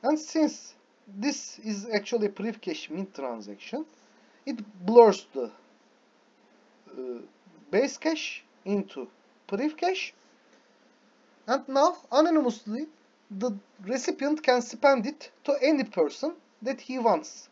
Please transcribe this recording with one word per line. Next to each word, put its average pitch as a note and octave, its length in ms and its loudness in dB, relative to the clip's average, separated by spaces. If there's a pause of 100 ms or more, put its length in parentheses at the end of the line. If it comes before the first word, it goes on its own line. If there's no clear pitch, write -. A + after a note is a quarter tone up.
And D4+ 180 2
since - 540 -2 (340)
this G#3 520 -6
is G#3+ 340 -8
actually G#3 340 0
a - 20 0
pref G#3+ 300 -8
cache - 300 -8
mint F#3+ 240 -8
transaction, A#2 720 -10 (600)
it G#3 400 -10
blurs A3+ 480 8
the, B2 180 -6 (1400)
uh, B2 280 -10 (520)
base A#3+ 260 2
cache - 460 -4 (220)
into F#3+ 420 -4 (400)
pref C#4+ 300 -4
cache, F#4 360 -2 (1300)
and C4+ 200 0
now C#4+ 300 2 (140)
anonymously C#4 760 2 (420)
the G#3 220 -4 (340)
recipient C#4 560 -4
can B3 200 4
spend B3 440 2
it - 260 -10 (120)
to C#4+ 180 0
any C#4 220 2
person G3+ 520 -2 (260)
that A#3+ 180 -4
he B3+ 200 -8
wants. A3 520 -2